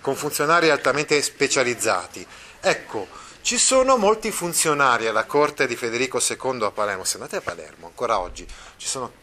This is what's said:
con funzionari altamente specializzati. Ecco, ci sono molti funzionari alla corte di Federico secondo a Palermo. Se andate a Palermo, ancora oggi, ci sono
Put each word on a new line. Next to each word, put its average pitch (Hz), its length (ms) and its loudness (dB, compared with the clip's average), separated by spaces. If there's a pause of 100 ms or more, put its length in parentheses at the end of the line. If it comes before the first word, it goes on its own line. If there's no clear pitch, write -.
con 135 160 -2
funzionari 156 540 2
altamente 143 520 2
specializzati. 113 1040 -2 (340)
Ecco, - 640 -4 (220)
ci 240 140 -2
sono 262 400 4
molti 214 320 2
funzionari 143 760 2
alla 110 180 0
corte 143 420 2
di 120 100 -4
Federico 123 420 -4
secondo 120 460 -2
a 101 60 0
Palermo. 101 340 -4
Se - 120 -4
andate 131 200 -10
a 175 60 -4
Palermo, 82 460 -12
ancora 113 300 -2
oggi, 87 280 -8 (320)
ci - 100 -10
sono 127 240 -8 (100)